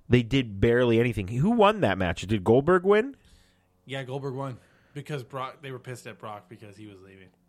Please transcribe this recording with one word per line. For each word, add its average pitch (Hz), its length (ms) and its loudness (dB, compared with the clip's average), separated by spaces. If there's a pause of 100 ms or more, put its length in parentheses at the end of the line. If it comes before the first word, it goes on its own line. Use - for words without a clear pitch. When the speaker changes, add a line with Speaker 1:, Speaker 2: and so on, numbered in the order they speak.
Speaker 1:
They 123 140 6
did 113 380 -2
barely 117 400 4
anything. 110 280 -2
Who 131 240 0
won 214 280 4
that 101 160 2
match? 90 260 -2
Did 95 220 -2
Goldberg 143 400 4
win? 214 320 2 (720)
Speaker 2:
Yeah, 135 160 -10
Goldberg 131 320 -8
won 135 240 -10 (340)
because 143 300 -10
Brock. 131 400 -12
They 139 80 -14
were 127 80 -12
pissed 120 280 -16
at 107 120 -18
Brock 104 320 -16
because 104 260 -20
he 107 100 -20
was 98 140 -20
leaving. 95 280 -20 (200)